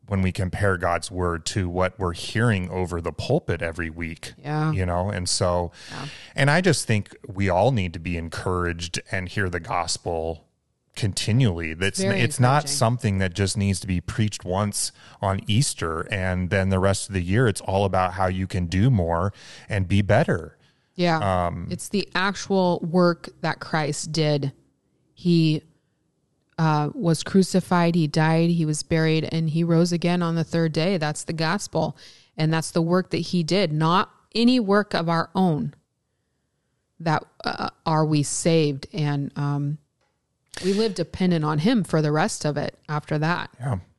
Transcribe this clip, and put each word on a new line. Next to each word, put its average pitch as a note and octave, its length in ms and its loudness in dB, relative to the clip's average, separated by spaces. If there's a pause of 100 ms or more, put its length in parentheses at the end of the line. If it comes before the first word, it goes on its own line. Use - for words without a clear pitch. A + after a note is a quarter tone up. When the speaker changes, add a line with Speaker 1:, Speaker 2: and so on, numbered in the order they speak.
Speaker 1:
when F#2+ 160 0
we F#2+ 80 2
compare F#2 460 0
God's E2+ 340 -2
word F2 340 -2
to F#2 240 -2
what F#2 300 -2
we're F2+ 140 -2
hearing G#2 580 0
over F2 300 -2
the E2 100 -4
pulpit G#2 500 -2
every E2 300 -4
week? E2 420 -10 (100)
Speaker 2:
Yeah. D3+ 280 -2
Speaker 1:
You F#2 140 0
know, F2+ 240 -2
and F#2 200 -4
so, F2 420 0 (200)
Speaker 2:
Yeah. - 140 -10 (300)
Speaker 1:
and C#3 140 2
I D#3+ 120 2
just F3+ 260 2
think G#2 280 -2 (120)
we G2 220 -2
all F#2+ 220 4
need F#2 220 -2
to F2+ 60 -10
be E2+ 180 -4
encouraged E2+ 840 -4 (120)
and F#2 180 -4
hear G2 200 -2
the F2 100 -4
gospel E2 880 -6 (480)
continually. F#2 800 0
That's, F#2+ 260 -2
Speaker 2:
Very G3 200 0
Speaker 1:
it's D3 180 0
not C3+ 240 4
Speaker 2:
encouraging. C#3+ 140 -6
Speaker 1:
something A#2 420 0
that F#2 160 0
just G2 220 0
needs G2 240 0
to - 60 -10
be F2+ 140 -2
preached - 420 -4
once G2 480 -2 (300)
on G2 260 0
Easter, F2+ 540 0 (100)
and F#2 380 -2
then F#2+ 200 2
the F#2+ 100 2
rest F#2+ 300 0
of G2 40 -10
the F#2+ 80 0
year, G2 260 2
it's G2 140 0
all G2 240 2
about F#2 280 0
how F#2+ 140 0
you F#2 200 -2
can F2+ 200 -2
do F#2+ 220 2
more F2+ 440 2 (340)
and G2 200 -2
be G2 140 2
better. G2 560 0 (380)
Speaker 2:
Yeah. G#2+ 520 2
Speaker 1:
Um, E2+ 220 -4
Speaker 2:
It's - 180 -8
the - 280 -4
actual F#3 680 0
work F3 480 2 (120)
that - 200 -4
Christ D#3 500 -4
did. D3 400 0 (600)
He, E3 480 2 (960)
uh, D3+ 360 2
was E3+ 300 0
crucified, F3 720 2
he E3+ 100 4
died, D#3+ 440 2
he E3+ 160 2
was D3+ 180 -2
buried, D#3+ 480 2
and E3 180 0
he E3 140 0
rose E3+ 300 4
again F3 280 0
on E3 140 0
the E3 80 0
third E3 300 0
day. E3+ 240 0
That's D3+ 260 -2
the - 80 -8
gospel. D#3+ 640 -2 (400)
And D#3 180 2
that's D#3+ 180 -2
the E3+ 100 0
work F3+ 300 0
that E3+ 60 -2
he F3 260 0
did, E3+ 280 0
not D#3+ 400 2 (240)
any A#3+ 240 4
work G3+ 340 2
of E3+ 140 0
our E3 260 0
own D#3+ 400 2 (1300)
that, D#3+ 240 0 (220)
uh, - 240 -4 (160)
are D#3 200 2
we D3+ 180 2
saved. D3+ 720 0
And, C#3+ 440 -2
um, C#3+ 400 -2 (840)
we F#3 100 2
live G#3 220 0
dependent E3+ 500 0
on D3+ 140 0
him G#3 260 4
for - 160 2
the D3+ 100 2
rest D#3+ 340 0
of D3 120 0
it - 200 -6 (120)
after D3+ 300 -4
that. D#3 400 -2
Speaker 1:
Yeah. B2 180 -2 (220)